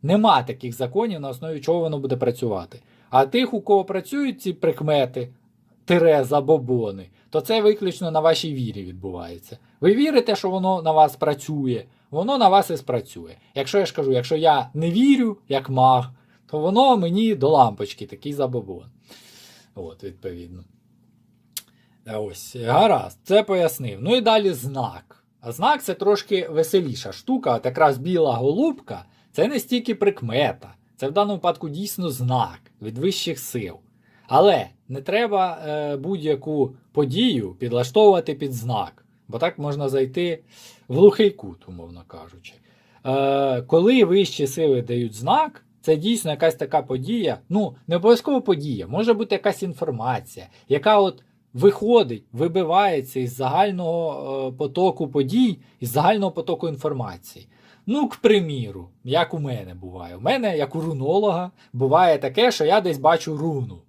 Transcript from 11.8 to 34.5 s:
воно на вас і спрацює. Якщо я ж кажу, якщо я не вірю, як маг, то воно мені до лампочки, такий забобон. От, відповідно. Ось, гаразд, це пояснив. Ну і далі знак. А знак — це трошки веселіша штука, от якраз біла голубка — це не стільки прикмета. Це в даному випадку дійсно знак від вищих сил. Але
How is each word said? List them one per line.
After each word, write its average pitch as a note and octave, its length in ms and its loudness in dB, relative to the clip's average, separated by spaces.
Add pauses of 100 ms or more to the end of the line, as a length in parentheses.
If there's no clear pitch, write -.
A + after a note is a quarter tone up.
воно G#3 260 -2
на A3 120 6
вас F#3+ 200 4
і E3 80 -4
спрацює. G#2 580 -8 (200)
Якщо C#3 240 0
я F#3+ 60 2
ж - 80 -8
кажу, C#3 180 -2
якщо B2+ 240 0
я D3+ 380 2
не E3 180 -2
вірю, A#3+ 460 4 (120)
як C3+ 200 -2
маг, B2+ 400 4 (380)
то D3+ 120 -6
воно A3 380 4
мені G3 380 0
до C3+ 140 2
лампочки, A2 560 2
такий C#3+ 280 -12
забобон. B2 520 -6 (920)
От, E2+ 280 -16
відповідно. F2+ 600 -14 (1400)
Ось, G#2+ 500 -10
гаразд, B2 680 0
це G#3 200 2
пояснив. D#3+ 580 -2
Ну G3 140 0
і B3+ 60 2
далі G#3 320 2
знак. B2 680 -10 (180)
А A#2+ 100 -12
знак — G3 320 0
це F#3+ 100 -6
трошки G3 540 -2
веселіша D#3+ 640 -2
штука, B3 440 -2
от A2 100 -6
якраз C3+ 320 2
біла D#3 380 0
голубка — C#3+ 680 -2 (260)
це F3 160 0
не C#4 120 -2
стільки A#3 360 -4
прикмета. C3+ 800 -2 (200)
Це C3 120 -6
в C#3 40 -4
даному G3+ 220 0
випадку F3 360 -4
дійсно D#3 400 -8
знак B2 500 -4 (220)
від A2 160 -12
вищих E3+ 420 -4
сил. G2+ 360 -10 (520)
Але D3 400 4 (200)